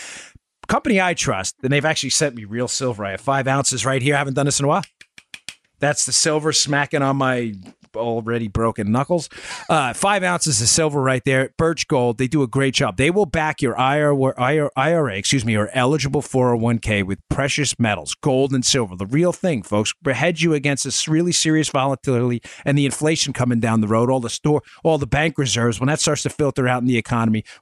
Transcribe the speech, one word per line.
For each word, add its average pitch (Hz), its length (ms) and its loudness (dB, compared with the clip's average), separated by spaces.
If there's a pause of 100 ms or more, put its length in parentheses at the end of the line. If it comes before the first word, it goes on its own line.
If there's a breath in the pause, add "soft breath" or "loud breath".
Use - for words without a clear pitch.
(680 loud breath)
Company 233 320 2
I 180 140 2
trust, 98 500 -4
and 127 80 2
they've 143 120 2
actually 156 260 0
sent 139 260 0
me 110 80 -14
real 117 240 -4
silver. 113 360 -4
I 98 80 -4
have 95 80 -6
five 135 280 0
ounces 135 360 0
right 135 160 0
here. 143 140 2
I 143 40 2
haven't 139 160 -2
done 139 120 2
this 139 140 0
in 143 40 -2
a 139 40 2
while. 165 160 0 (960)
That's 143 260 0
the 131 60 -4
silver 151 400 0
smacking 143 500 0
on 135 140 0
my 127 380 -2 (420)
already 117 500 -2
broken 110 460 0
knuckles. 143 360 0 (400 loud breath)
Uh, 143 240 0
five 196 300 0
ounces 165 380 0
of 117 80 0
silver 147 340 2
right 131 220 0
there. 131 340 2
Birch 165 300 0
Gold, 123 300 0
they 131 100 0
do 139 160 2
a - 20 -2
great 135 260 0
job. 101 240 0
They 135 140 2
will 196 160 2
back 156 340 -2
your 117 160 0
I 135 240 2
R 147 120 2 (260)
A, 143 380 0
I 147 180 2
R 156 140 2
A, 98 80 -4
excuse 107 280 0
me, 113 120 2
or 104 160 0
eligible 135 500 0
four 127 300 2
oh 120 40 2
one 117 220 2
K 107 240 0
with 95 160 -4 (100)
precious 139 520 -2
metals, 101 340 -2
gold 135 380 0
and 127 120 0
silver, 110 300 0
the 92 120 -6
real 160 260 0
thing, 151 320 -2
folks. 107 280 0 (140)
Hedge 151 340 0
you 165 140 2
against 143 300 -2
this - 240 -4
really 165 240 2
serious 156 360 2
volatility 127 760 0 (220 loud breath)
and 143 140 2
the 143 80 4
inflation 147 460 0
coming 123 260 0
down 113 220 2
the 107 80 2
road, 113 200 2
all 131 120 2
the 117 100 -6
store, 151 320 0 (220 loud breath)
all 160 140 2
the 139 80 -4
bank 147 300 0
reserves. 120 440 0
When 131 80 0
that 151 100 0
starts 151 240 0
to 135 80 -2
filter 135 380 0
out 127 140 0
in 120 40 0
the 123 120 2
economy, 113 440 0 (200 loud breath)